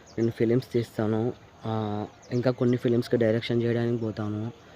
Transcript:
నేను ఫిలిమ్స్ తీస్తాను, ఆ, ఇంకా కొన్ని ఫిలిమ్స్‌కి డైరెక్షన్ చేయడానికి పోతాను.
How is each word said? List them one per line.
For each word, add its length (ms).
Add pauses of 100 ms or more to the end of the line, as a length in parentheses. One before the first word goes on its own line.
(180)
నేను 120
ఫిలిమ్స్ 420
తీస్తాను, 600 (340)
ఆ, 400 (260)
ఇంకా 180
కొన్ని 260
ఫిలిమ్స్‌కి 400
డైరెక్షన్ 460
చేయడానికి 400
పోతాను. 500 (240)